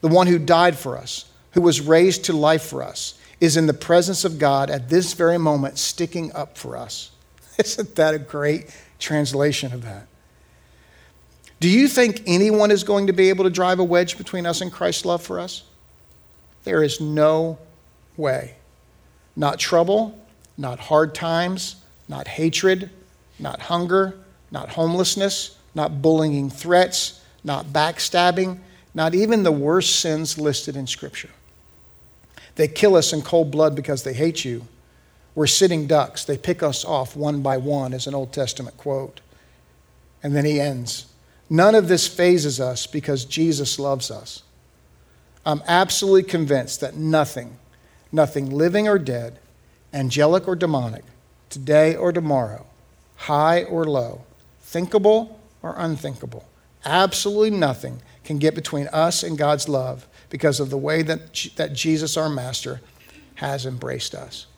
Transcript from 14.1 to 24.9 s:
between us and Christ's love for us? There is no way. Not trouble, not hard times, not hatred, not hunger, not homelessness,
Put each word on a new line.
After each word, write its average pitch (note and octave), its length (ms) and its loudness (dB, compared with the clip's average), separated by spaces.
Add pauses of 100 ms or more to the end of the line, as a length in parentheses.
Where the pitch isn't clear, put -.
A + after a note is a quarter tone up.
between F3 300 -8
us E3+ 140 -2
and F3+ 120 -8
Christ's F3 320 -4
love F3 180 -2
for F3+ 180 -8
us? - 240 -12 (1000)
There E3 200 0
is D3 180 -2
no D#3 580 2 (580)
way. C3 380 -4 (840)
Not C#3+ 220 0
trouble, G3 600 2 (380)
not B2+ 220 -8
hard D#3 360 2
times, F3 640 -4 (320)
not C#3 200 -12
hatred, F3+ 640 0 (480)
not C#3 220 -8
hunger, F#3 540 0 (360)
not - 200 -10
homelessness, F3+ 880 -2 (180)